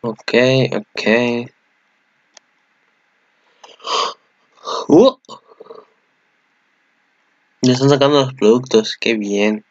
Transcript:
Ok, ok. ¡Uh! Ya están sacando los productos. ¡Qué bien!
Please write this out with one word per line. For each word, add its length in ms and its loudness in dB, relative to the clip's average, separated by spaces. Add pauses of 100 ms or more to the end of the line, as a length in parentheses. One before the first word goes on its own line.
Ok, 300 -10 (440)
ok. 260 -12 (3750)
¡Uh! 280 4 (2500)
Ya 100 2
están 160 0
sacando 320 4
los 140 -4
productos. 680 0
¡Qué 140 -2
bien! 560 -4